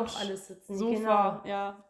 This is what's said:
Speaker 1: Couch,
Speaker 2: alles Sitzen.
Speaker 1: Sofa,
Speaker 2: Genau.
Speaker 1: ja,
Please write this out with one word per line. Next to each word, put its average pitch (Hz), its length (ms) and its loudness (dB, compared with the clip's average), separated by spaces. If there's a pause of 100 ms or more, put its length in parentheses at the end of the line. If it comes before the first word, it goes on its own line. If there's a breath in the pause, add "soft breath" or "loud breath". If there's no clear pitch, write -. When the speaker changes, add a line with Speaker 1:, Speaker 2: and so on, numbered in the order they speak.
Speaker 1:
Couch, - 160 -6
Speaker 2:
alles 196 260 -6
Sitzen. 196 300 -10
Speaker 1:
Sofa, 214 680 2
Speaker 2:
Genau. - 60 -10
Speaker 1:
ja, 202 400 -6